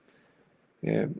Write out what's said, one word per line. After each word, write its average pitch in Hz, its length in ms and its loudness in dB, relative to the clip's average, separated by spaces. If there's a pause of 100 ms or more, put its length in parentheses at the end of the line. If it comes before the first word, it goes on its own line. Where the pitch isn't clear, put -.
(800)
Eh, 107 280 2 (100)